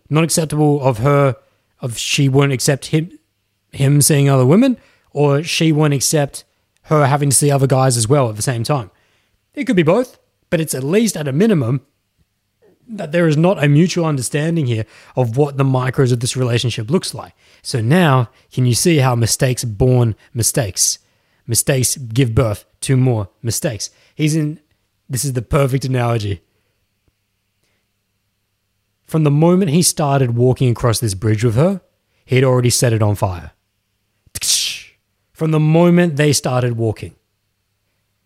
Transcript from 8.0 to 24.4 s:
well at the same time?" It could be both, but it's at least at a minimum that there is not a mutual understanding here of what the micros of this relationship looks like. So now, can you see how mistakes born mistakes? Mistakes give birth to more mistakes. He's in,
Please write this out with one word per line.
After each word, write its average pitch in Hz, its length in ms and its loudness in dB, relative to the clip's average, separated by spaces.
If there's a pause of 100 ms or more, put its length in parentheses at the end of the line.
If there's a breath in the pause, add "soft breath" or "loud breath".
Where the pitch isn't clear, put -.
well 131 220 2
at 104 60 -8
the 107 80 -8
same 117 200 -4
time?" 127 280 -4 (640)
It 285 100 -8
could 240 100 0
be 175 60 2
both, 190 380 0 (320)
but 165 100 0
it's 151 140 -6
at 131 80 -6
least 190 340 0
at 147 100 -6
a 131 60 -4
minimum 143 480 0 (1080)
that 190 220 -12
there 170 160 2
is 151 100 2
not 165 260 2
a 147 40 4
mutual 165 380 2
understanding 151 600 -2
here 110 200 -2 (300 loud breath)
of 120 220 -2
what 143 200 0
the 139 60 2
micros 131 480 0
of 123 80 0
this 120 160 -4
relationship 120 540 -2
looks 180 240 -4
like. 101 200 -16 (280 soft breath)
So 117 200 -6
now, 131 480 2 (220 soft breath)
can 127 140 -2
you 120 80 2
see 165 240 2
how 127 180 2
mistakes 123 480 -2
born 120 520 2 (180 soft breath)
mistakes? - 680 -4 (460)
Mistakes 127 520 -2
give 117 380 -2
birth 113 300 -2 (160)
to 135 160 0
more 120 320 0 (120)
mistakes. 117 480 -6 (260 soft breath)
He's 151 200 -2
in, 151 240 -4 (480)